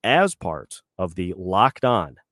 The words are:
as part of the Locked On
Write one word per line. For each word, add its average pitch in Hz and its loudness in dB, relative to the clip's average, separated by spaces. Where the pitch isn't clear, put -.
as 170 2
part - -10
of 87 -4
the 90 -6
Locked 95 2
On 92 0